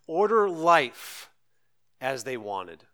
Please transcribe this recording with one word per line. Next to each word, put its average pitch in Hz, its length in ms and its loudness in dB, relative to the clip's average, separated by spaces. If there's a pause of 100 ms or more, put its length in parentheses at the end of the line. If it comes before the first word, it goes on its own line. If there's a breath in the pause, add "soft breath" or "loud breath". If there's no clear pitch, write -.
order 202 420 2
life 160 800 2 (720)
as 131 240 -4
they 127 140 -8
wanted. 95 560 -10